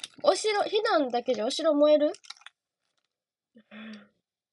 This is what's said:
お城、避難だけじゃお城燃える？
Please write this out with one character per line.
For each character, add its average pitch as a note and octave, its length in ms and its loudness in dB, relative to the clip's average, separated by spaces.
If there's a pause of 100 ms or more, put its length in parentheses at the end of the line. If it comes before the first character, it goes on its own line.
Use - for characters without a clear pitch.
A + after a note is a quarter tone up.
(220)
お F#4 140 2
城、 G#4 260 -2
避 F#4+ 200 -2 (100)
難 D4 180 0
だ A#3+ 140 -4
け B3+ 100 -4
じ G#3+ 80 -4
ゃ G#3+ 40 -2
お B3+ 40 -4
城 D#4 240 0
燃 D4 200 4
え D4+ 40 6
る？ D4+ 160 0 (2500)